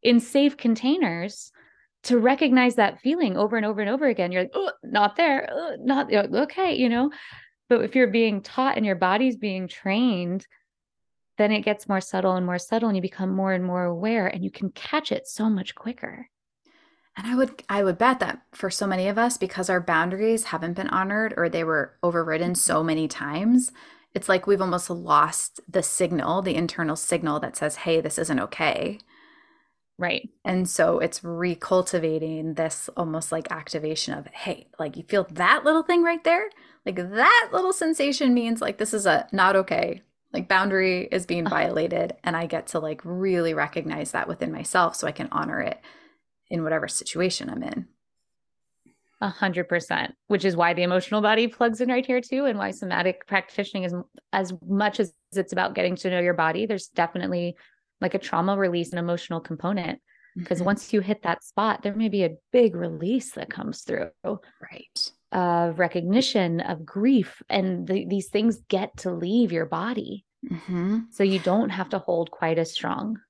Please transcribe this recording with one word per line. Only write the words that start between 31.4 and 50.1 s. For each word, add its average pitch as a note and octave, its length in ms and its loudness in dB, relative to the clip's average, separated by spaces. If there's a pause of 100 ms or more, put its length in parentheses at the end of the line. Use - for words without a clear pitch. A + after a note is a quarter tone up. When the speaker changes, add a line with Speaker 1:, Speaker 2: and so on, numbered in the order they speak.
Speaker 2:
this D#3+ 380 -4
almost, D#3+ 380 -4
like, D#3+ 180 -6
activation D#3 600 -6
of, C#3+ 140 -10
"Hey," - 420 -10 (100)
like, D3+ 200 -6
you D#3+ 60 -12
feel G3 260 0
that F#3+ 340 2
little D#4 180 4
thing F4 200 4
right E4+ 220 2
there? F#4 260 2 (340)
Like, F#3+ 120 -4
that A#3+ 560 4
little F#4 200 2
sensation C#4+ 600 2
means, A#3 260 0
like, - 160 -2
this G#3+ 160 -2
is G3 140 0
a D#3 260 4
not F#3+ 240 4
okay. F#3 460 0 (300)
Like, F3+ 160 -4
boundary F#3+ 640 2
is F#3 120 -2
being F3 220 -2
Speaker 1:
Uh-huh. E3 100 -2
Speaker 2:
violated, E3+ 680 0
and E3+ 120 -2
I E3+ 100 -2
get D#3+ 220 -6
to, E3+ 120 -2
like, D#3 240 -6
really F3 500 0
recognize D#3 580 -4
that - 160 -2
within E3 240 -6
myself E3 440 0
so - 100 -4
I D3+ 60 -2
can - 200 -10
honor D#3 280 -4
it - 200 -6 (720)
in E3+ 140 -2
whatever D#3 220 -2
situation - 600 -4
I'm - 140 -8
in. - 260 -8 (1300)
Speaker 1:
A G#3 80 0
hundred F3+ 400 -2
percent, - 480 -2 (100)